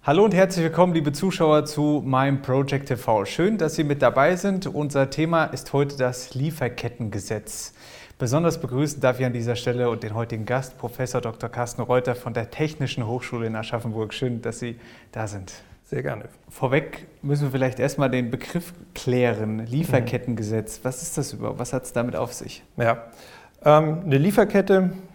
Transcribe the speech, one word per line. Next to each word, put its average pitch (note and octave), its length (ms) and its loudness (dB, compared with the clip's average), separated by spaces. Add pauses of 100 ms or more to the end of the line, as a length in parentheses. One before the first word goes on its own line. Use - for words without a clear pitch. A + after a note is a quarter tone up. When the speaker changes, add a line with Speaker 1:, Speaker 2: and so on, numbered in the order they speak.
Speaker 1:
Hallo E3 160 6
und G#3+ 80 4
herzlich F3+ 320 4
willkommen, E3 300 4
liebe D3 180 2
Zuschauer, D#3 540 4
zu D3 360 2
meinem C3+ 380 2
Project C#3 480 0
T B2+ 80 0
V. G#2+ 300 2
Schön, G3+ 320 0
dass D#3 160 0
Sie D#3+ 100 0
mit C#3+ 160 0
dabei C#3 360 6
sind. F#3+ 300 -2
Unser C#3 440 0
Thema D#3+ 340 2
ist - 300 -8
heute C#3 240 0
das B2+ 360 -4
Lieferkettengesetz. A#2 1400 -6 (440)
Besonders D3+ 400 2
begrüßen C#3 440 -2
darf B2+ 180 4
ich C3 60 2
an A#2+ 80 0
dieser A#2 200 -2
Stelle B2 360 0
und A2+ 120 -4
den G#2+ 120 -6
heutigen A2+ 320 -4
Gast, C3 320 -4
Professor B2 420 -4
Doktor A#2 300 -8
Carsten A#2+ 320 -6
Reuter B2+ 320 2
von - 180 -8
der A2+ 180 -4
Technischen D3 560 -4
Hochschule A#2 420 -4
in A2 60 -4
Aschaffenburg. A2 600 -4
Schön, A#2+ 260 -2
dass A#2 200 -6
Sie A#2 200 -8 (320)
da A2 140 -6
sind. G2 260 -10 (320)
Speaker 2:
Sehr - 180 -6
gerne. C3 280 -8 (180)
Speaker 1:
Vorweg - 580 -2 (140)
müssen D3 220 0
wir C#3 80 0
vielleicht B2+ 280 0
erstmal C#3 300 2
den B2 220 0
Begriff - 420 -6 (220)
klären. A2+ 720 0
Lieferkettengesetz. A#2 1120 -2
Speaker 2:
Mhm. - 60 -20
Speaker 1:
Was C3 180 -4
ist - 160 -6
das - 160 -4
überhaupt? - 240 -6
Was B2 160 -6
hat's - 180 -6
damit A#2+ 240 -2
auf A#2 160 -4
sich? - 320 -14 (140)
Speaker 2:
Ja. A#2 240 2 (600)
Ähm, D#3 440 6
eine C#3 100 4
Lieferkette F#3+ 720 4 (240)